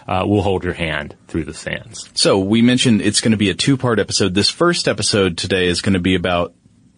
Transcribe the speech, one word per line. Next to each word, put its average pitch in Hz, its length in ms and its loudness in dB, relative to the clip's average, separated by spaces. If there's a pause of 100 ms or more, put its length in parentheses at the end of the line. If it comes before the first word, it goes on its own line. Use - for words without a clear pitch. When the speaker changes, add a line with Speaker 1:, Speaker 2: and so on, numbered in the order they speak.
Speaker 1:
uh, 92 160 -2
we'll 101 160 2
hold 92 240 0
your 90 80 -4
hand 76 420 -6 (140)
through 80 160 -4
the 78 80 -12
sands. - 600 -12
Speaker 2:
So 131 240 2
we 101 240 2
mentioned 123 400 4
it's 104 180 0
gonna 113 160 2
be 101 140 0
a - 40 -2
two-part 127 440 0
episode. 95 360 0
This 101 140 2
first 170 400 0
episode 101 480 0
today 92 300 -2
is 87 160 0
gonna 98 160 2
be 92 160 2
about 87 400 -2 (440)